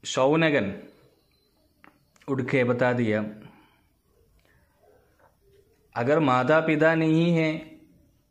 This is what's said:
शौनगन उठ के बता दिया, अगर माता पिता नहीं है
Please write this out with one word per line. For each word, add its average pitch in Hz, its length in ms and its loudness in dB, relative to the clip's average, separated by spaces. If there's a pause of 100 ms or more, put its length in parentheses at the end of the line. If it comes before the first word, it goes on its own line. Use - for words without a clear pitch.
शौनगन 139 680 0 (1500)
उठ 131 140 -4
के 127 220 0
बता 123 280 0
दिया, 107 320 -2 (2750)
अगर 135 220 0
माता 135 420 2
पिता 160 340 2
नहीं 160 380 2
है 160 480 -4 (500)